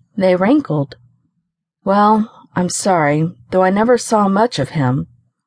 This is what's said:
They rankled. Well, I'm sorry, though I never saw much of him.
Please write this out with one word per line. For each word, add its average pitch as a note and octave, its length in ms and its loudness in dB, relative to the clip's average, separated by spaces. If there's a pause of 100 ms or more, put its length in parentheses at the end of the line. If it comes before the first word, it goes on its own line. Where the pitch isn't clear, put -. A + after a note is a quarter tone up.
(160)
They F#3 220 2
rankled. F#3 580 0 (880)
Well, G#3 480 2 (240)
I'm F3+ 140 -2
sorry, D#3+ 640 -2 (160)
though F#3 120 2
I F#3+ 60 2
never A3+ 280 2
saw G#3 320 0
much G#3+ 300 0
of C3+ 100 -4
him. C#3 380 -2 (400)